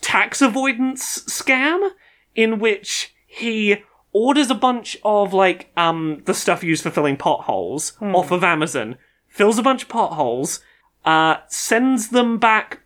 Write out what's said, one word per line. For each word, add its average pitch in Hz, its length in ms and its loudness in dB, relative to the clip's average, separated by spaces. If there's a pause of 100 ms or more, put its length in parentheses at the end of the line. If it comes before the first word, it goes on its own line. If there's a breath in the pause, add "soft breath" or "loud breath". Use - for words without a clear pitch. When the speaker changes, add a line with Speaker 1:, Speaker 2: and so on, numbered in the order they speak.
Speaker 1:
tax - 400 0
avoidance 262 800 0 (100)
scam 320 600 0 (440 soft breath)
in 220 240 0
which - 540 -4 (120)
he 214 520 -2 (340 soft breath)
orders 254 400 2
a 247 40 0
bunch 240 500 -2
of, 202 280 2
like, 185 440 2
um, 160 480 0
the 202 80 0
stuff 180 320 -2
used 160 180 0
for 165 80 -4
filling 147 240 0
potholes 120 840 -4
Speaker 2:
Hmm. 202 140 -4
Speaker 1:
off 180 160 2
of 180 140 0
Amazon, 143 540 -2 (320)
fills 208 280 2
a 240 60 0
bunch 262 200 2
of - 60 -20
potholes, 156 720 -2 (460 soft breath)
uh, 160 320 2 (100)
sends 240 640 0
them 240 300 2
back 220 460 0